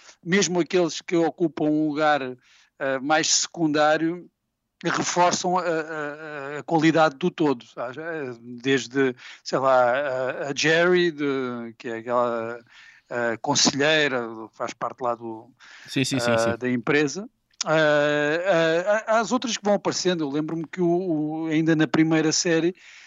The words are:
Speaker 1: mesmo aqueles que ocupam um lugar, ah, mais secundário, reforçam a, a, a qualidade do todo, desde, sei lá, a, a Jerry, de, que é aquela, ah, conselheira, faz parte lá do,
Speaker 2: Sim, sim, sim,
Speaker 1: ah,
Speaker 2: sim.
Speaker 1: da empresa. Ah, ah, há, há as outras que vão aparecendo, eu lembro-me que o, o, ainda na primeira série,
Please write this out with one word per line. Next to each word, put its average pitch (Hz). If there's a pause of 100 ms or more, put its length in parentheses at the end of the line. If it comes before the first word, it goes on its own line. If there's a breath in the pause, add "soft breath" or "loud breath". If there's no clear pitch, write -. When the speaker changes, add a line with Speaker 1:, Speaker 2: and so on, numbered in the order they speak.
(240 loud breath)
Speaker 1:
mesmo 180
aqueles 170
que -
ocupam 165
um 151
lugar, 151 (580 soft breath)
ah, 135
mais 151
secundário, 156 (540)
reforçam 175
a, 175
a, 151
a -
qualidade 156
do 180
todo, 139 (960)
desde, 131 (300 loud breath)
sei 160
lá, 127
a, 131 (180)
a -
Jerry, 175
de, 127
que -
é 113
aquela, 117 (520 loud breath)
ah, 117
conselheira, 143 (300)
faz 117
parte 120
lá 120
do, 113 (360 loud breath)
Speaker 2:
Sim, 135
sim, 135
sim, 120
Speaker 1:
ah, 117
Speaker 2:
sim. 117
Speaker 1:
da 123
empresa. 147 (380)
Ah, 165 (720)
ah, 180
há, 220
há 233
as 202
outras 233
que -
vão 208
aparecendo, 180
eu 139
lembro-me 156
que -
o, 175
o, 160
ainda 160
na 156
primeira 160
série, 165 (320 loud breath)